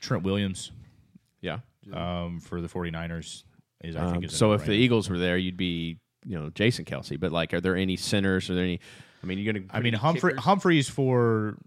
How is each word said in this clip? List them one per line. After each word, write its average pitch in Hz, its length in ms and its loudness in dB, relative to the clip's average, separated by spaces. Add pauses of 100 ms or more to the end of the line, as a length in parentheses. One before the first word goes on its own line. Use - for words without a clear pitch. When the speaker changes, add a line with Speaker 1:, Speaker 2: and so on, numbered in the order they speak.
Speaker 1:
Trent 95 220 -2
Williams. 95 500 0 (720)
Speaker 2:
Yeah. 87 160 -6 (280)
Speaker 3:
Yeah. 87 380 -4
Speaker 1:
Um, 85 160 -8
for 87 220 -8
the 85 60 -6
forty-niners 82 760 -8 (400)
is, 82 120 -8
I 80 100 -2
think, 87 100 0
Speaker 2:
Um, 87 80 -2
Speaker 1:
is 76 80 -8
a 78 40 -4
Speaker 2:
so 107 160 6
if 104 100 2
the 76 60 -4
Speaker 1:
no-brainer. 101 100 4
Speaker 2:
Eagles 117 320 4
were 87 80 -2
there, 90 180 2
you'd 92 220 -2
be, 85 400 -2 (260)
you 92 160 -6
know, 76 100 -6
Jason 104 360 2
Kelce. 71 340 -6
But, 85 120 0
like, 82 200 0
are 87 80 0
there 90 160 2
any 92 200 0
centers? 95 520 0
Are 92 60 -2
there 90 100 2
any? 87 160 -2 (420)
I 87 40 -8
mean, 92 120 -4
you're 107 140 -2
gonna. 95 180 -6
Speaker 1:
I 110 100 -2
mean, 120 120 2
Speaker 2:
put 107 80 0
Speaker 1:
Humphrey, 165 320 2
Speaker 2:
kickers? 131 120 -6
Speaker 1:
Humphreys 175 440 4
for, 117 800 2